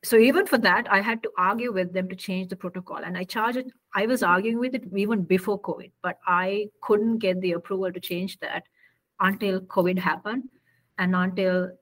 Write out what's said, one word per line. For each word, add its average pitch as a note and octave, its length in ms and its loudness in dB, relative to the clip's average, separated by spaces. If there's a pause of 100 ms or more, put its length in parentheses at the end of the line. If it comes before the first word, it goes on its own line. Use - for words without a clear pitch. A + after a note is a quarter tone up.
So A#3 140 4
even C#4 280 8
for C4 140 2
that, G#3 320 4
I G3 100 4
had A3+ 220 -4
to A3 120 -6
argue A3 380 0
with F3+ 180 -2
them F#3 180 -2
to F#3 60 -10
change F#3 340 -6
the F#3+ 60 -8
protocol. F3+ 420 -10
And F3 200 -8
I F#3 60 -6
charged A3+ 340 -2
it, B3+ 140 -8 (240)
I G3+ 100 2
was A#3+ 160 0
arguing G3+ 380 2
with B3+ 160 -2
it A#3+ 80 -6 (120)
even G3+ 280 0
before F#3 360 0
covid, - 320 -10 (120)
but F3+ 240 -6
I F#3+ 420 0 (120)
couldn't A3 360 2
get F#3 240 0
the F3+ 120 0
approval F#3 380 -4
to F3+ 80 -10
change F3+ 420 -6
that - 260 -10 (520)
until F#3+ 420 0
covid F#3 360 0
happened G3 460 -2 (560)
and F#3 160 2
until F#3 560 0 (100)